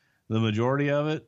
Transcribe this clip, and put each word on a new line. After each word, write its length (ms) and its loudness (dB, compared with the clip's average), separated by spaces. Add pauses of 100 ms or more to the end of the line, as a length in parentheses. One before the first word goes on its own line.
(300)
The 100 0
majority 500 0
of 180 0
it, 180 -6